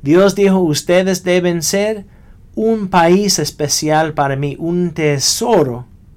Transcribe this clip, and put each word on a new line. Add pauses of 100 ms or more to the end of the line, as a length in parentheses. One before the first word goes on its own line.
Dios
dijo,
"Ustedes
deben
ser (500)
un
país
especial
para
mí,
un
tesoro (300)